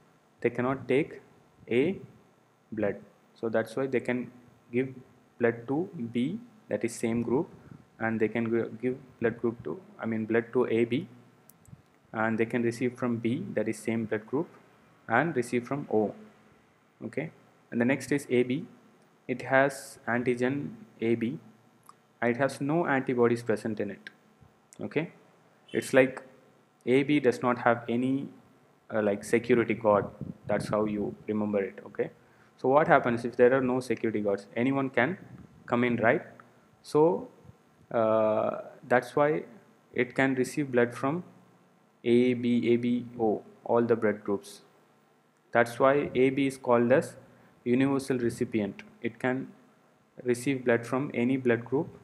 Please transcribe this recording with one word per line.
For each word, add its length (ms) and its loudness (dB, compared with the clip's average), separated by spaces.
They 100 0
cannot 380 -2
take 340 0
A 300 0
blood. 240 -2
So 140 -6
that's 260 -2
why 120 -2
they 120 0
can 320 -4
give 240 -2
blood 300 0
to 220 -2
B, 280 -2
that 160 -2
is 100 -6
same 260 -2
group, 280 -2
and 200 -2
they 100 2
can 200 -2
gi-, 320 -2
give 160 -2
blood 200 -2
group 260 -4
to, 140 -8
I 60 -8
mean, 200 -2
blood 280 0
to 120 2
A 200 2
B, 220 -4
and 240 0
they 80 2
can 180 -2
receive 340 -2
from 200 -2
B, 360 -2
that 140 -2
is 100 -6
same 280 -4
blood 200 -4
group, 220 -4
and 280 2
receive 320 -2
from 240 -6
O. 240 2
Okay, 260 -8
and 100 -2
the 40 2
next 260 -2
is 180 -2
A 140 2
B. 220 -4
It 160 -6
has 640 0
antigen 640 -2
A 160 0
B, 240 -6
and 140 0
it 20 -6
has 220 -2
no 260 0
antibodies 560 2
present 380 -4
in 120 -4
it. 180 -16
Okay, 300 -6
it's 220 -4
like 280 4
A 180 4
B 160 2
does 220 2
not 180 0
have 280 2
any, 400 -2
uh, 80 0
like, 220 0
security 500 2
guard. 320 4
That's 200 -2
how 180 0
you 300 -4
remember 360 -2
it. 220 -10
Okay, 240 -6
so 100 -2
what 200 6
happens 360 4
if 140 -6
there 160 8
are 80 2
no 180 0
security 420 -2
guards? 340 -2
Anyone 340 0
can 280 0
come 200 0
in, 120 0
right? 260 4
So, 480 2
uh, 680 0
that's 300 0
why 280 2
it 200 -2
can 220 2
receive 360 -2
blood 220 2
from 300 -4
A, 300 4
B, 400 2
A, 20 6
B, 300 0
O, 240 2
all 200 2
the 120 4
blood 280 0
groups. 380 -6
That's 280 2
why 360 4
A 160 6
B 160 0
is 100 -4
called 340 2
as 240 2
universal 540 2
recipient. 640 -2
It 180 -8
can 280 -2
receive 420 -2
blood 200 2
from 280 -4
any 240 0
blood 280 0
group, 220 -2